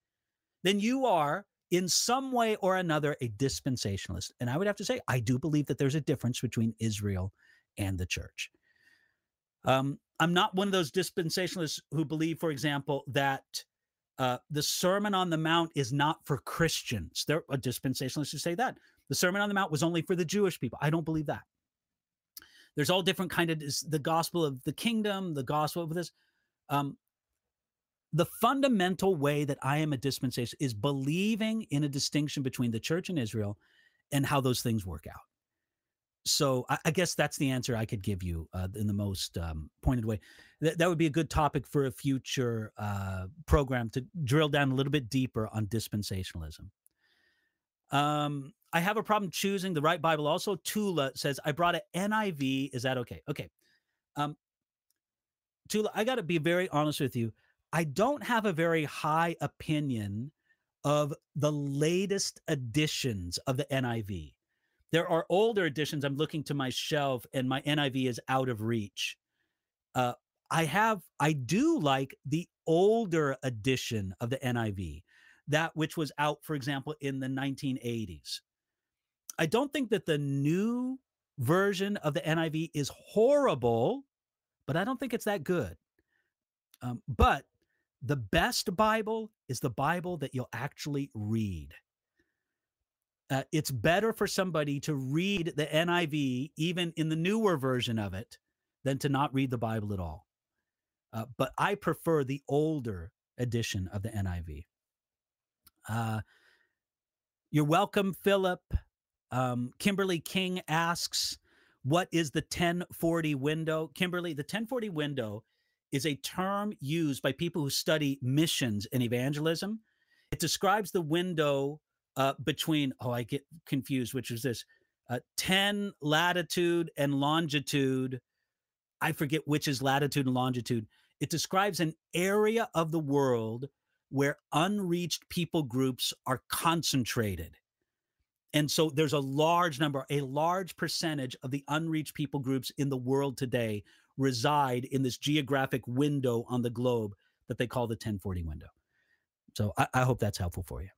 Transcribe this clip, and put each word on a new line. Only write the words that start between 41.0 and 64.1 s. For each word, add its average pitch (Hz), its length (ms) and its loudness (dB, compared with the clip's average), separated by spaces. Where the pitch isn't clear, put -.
a 151 40 4
good 156 180 0
topic 143 380 2
for 143 200 2
a 127 40 0
future, 120 880 -2
uh, 98 480 -4
program 131 440 2
to 127 140 -4
drill 147 260 4
down 143 220 4
a 127 60 2
little 139 160 2
bit 131 180 0
deeper 120 420 0
on 110 140 0
dispensationalism. 95 1040 -6
Um, 147 640 0
"I 165 60 2
have 208 200 2
a 202 40 -2
problem 208 300 0
choosing 190 420 -2
the 143 80 0
right 165 180 2
Bible." 151 280 2
Also, 180 260 0
Tula 180 640 -2
says, 139 280 -2
"I 156 60 0
brought 170 240 2
an 165 60 -2
N 202 200 -2
I 214 180 0
V. 135 420 -2
Is 120 120 -4
that 127 140 0
okay?" 110 300 -8
Okay. 143 220 -6
Um, 147 220 -4
Tula, 214 240 0
I 202 120 -2
gotta 240 180 0
be 165 160 0
very 175 300 2
honest 147 320 0
with 131 160 -2
you. 113 160 -2
I 165 100 2
don't 208 400 0
have 226 240 0
a 196 60 2
very 160 320 2
high 160 560 0
opinion 135 880 -2
of 147 280 2
the 151 160 2
latest 156 1000 0
editions 123 880 -2
of 131 180 -2
the 143 160 -4
N 135 120 0
I 117 180 -2
V. 92 340 -8